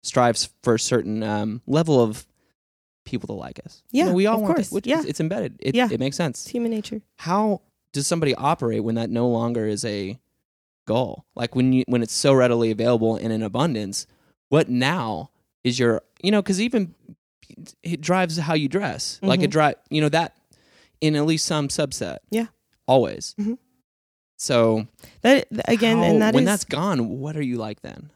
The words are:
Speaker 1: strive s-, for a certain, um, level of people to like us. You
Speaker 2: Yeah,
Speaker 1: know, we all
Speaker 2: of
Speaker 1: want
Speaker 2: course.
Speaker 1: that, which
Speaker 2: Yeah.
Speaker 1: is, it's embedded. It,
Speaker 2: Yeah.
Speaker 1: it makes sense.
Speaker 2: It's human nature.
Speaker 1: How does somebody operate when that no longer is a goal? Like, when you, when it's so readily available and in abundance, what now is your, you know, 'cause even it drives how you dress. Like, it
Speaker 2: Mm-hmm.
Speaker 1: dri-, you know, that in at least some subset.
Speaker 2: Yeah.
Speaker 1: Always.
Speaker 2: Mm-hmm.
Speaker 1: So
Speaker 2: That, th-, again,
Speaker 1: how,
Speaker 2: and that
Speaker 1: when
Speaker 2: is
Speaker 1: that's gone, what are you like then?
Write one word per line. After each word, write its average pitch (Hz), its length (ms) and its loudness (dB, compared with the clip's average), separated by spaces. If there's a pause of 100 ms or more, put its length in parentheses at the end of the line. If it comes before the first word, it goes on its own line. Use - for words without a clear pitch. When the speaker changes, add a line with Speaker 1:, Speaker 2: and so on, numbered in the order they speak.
Speaker 1:
strive 120 320 2
s-, - 140 -4 (140)
for 117 120 2
a 113 40 -2
certain, 110 440 -2
um, 107 440 -4
level 147 340 4
of 107 240 0 (800)
people - 220 -8
to 110 60 -10
like 67 320 -12
us. - 260 -20
You 254 80 0
Speaker 2:
Yeah, - 100 4
Speaker 1:
know, 180 40 2
we 185 140 4
all 226 80 2
Speaker 2:
of 220 60 0
Speaker 1:
want 214 140 0
Speaker 2:
course. 247 140 -2
Speaker 1:
that, - 60 -8
which 208 120 -4
Speaker 2:
Yeah. 302 120 2
Speaker 1:
is, 302 60 -4
it's - 140 -6
embedded. 175 400 -4
It, - 160 -2
Speaker 2:
Yeah. 240 160 2
Speaker 1:
it 113 80 -2
makes 135 160 -2
sense. 151 260 -4
Speaker 2:
It's - 80 -14
human 233 220 -4
nature. 214 300 -8 (180)
Speaker 1:
How 202 420 0 (320)
does 139 140 -4
somebody 156 280 0
operate 117 480 -2
when 113 120 -2
that 117 140 -4
no 117 180 0
longer 117 400 0
is 104 160 -4
a 104 340 -6 (720)
goal? 117 380 -2 (100)
Like, 120 200 -6
when 127 180 4
you, 127 140 2
when 120 140 2
it's 110 140 -6
so 139 180 4
readily 120 380 4
available 113 460 2
and 113 160 -4
in 110 100 -2
abundance, 107 640 -2 (420)
what 151 200 4
now 123 600 -2 (320)
is 123 160 0
your, 117 220 2 (220)
you 196 80 2
know, 208 100 4
'cause 190 200 -2
even 220 340 -2 (880)
it 170 160 -6
drives 170 380 0
how 160 160 -2
you 151 160 0
dress. 156 520 -4
Like, 190 200 2
it - 100 2
Speaker 2:
Mm-hmm. 156 80 2 (120)
Speaker 1:
dri-, - 40 -8 (140)
you 151 120 0
know, 151 80 2
that 160 260 -2 (680)
in 156 160 2
at 147 80 0
least 160 200 0
some 151 220 -2
subset. 131 520 -6 (100)
Speaker 2:
Yeah. 226 180 -2 (400)
Speaker 1:
Always. 127 520 0
Speaker 2:
Mm-hmm. 220 160 -2 (840)
Speaker 1:
So 113 500 2 (340)
Speaker 2:
That, 262 280 4
th-, 220 180 -6
again, 226 300 2
Speaker 1:
how, 226 80 2
Speaker 2:
and 214 160 4
that 220 120 2
Speaker 1:
when 254 100 4
Speaker 2:
is - 40 4
Speaker 1:
that's 202 180 0
gone, 135 540 -2
what 151 160 -8
are 151 80 -4
you 123 140 -4
like 107 240 -8
then? - 340 -18